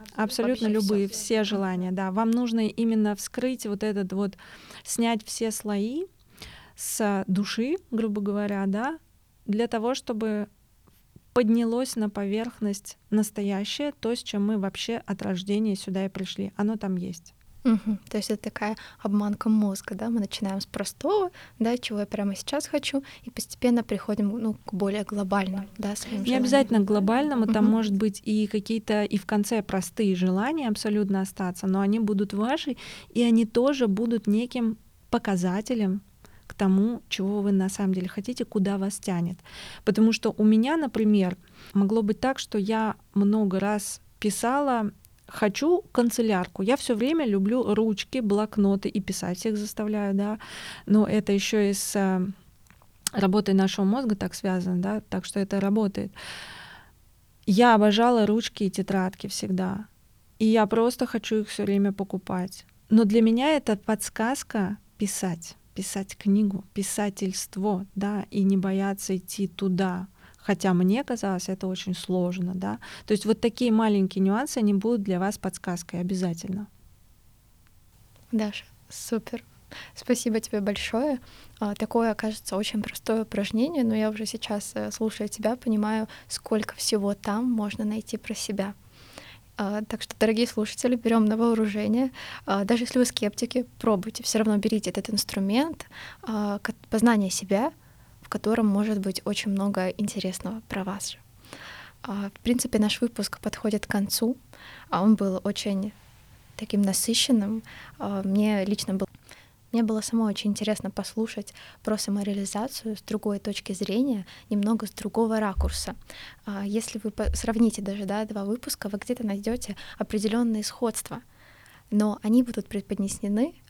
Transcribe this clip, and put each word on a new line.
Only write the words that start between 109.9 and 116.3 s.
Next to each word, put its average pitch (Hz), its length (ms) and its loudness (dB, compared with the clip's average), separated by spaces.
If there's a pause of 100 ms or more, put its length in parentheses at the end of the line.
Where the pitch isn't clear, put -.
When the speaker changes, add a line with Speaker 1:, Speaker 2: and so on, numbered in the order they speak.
Speaker 2:
самой 226 320 0
очень 208 180 -2
интересно 202 400 -2
послушать - 640 -6 (300)
про 214 140 -2
самореализацию 202 1000 -4
с - 60 -12
другой 208 380 -4
точки - 340 -6
зрения, 208 520 -2 (240)
немного 214 360 0
с 196 60 -8
другого 220 480 0
ракурса. - 560 -2 (500)